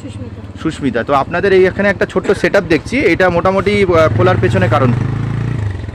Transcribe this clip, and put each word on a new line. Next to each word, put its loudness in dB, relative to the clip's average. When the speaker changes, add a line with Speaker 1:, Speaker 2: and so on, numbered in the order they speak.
Speaker 1:
সুস্মিতা। -14
Speaker 2:
সুস্মিতা। -4
তো -4
আপনাদের 0
এই 6
এখানে 0
একটা 0
ছোট্ট -2
সেটআপ 0
দেখছি, -2
এটা 2
মোটামুটি, 0
আহ, 4
খোলার 4
পেছনে 2
কারণ 2
কি? -2
Speaker 3:
আহ, -4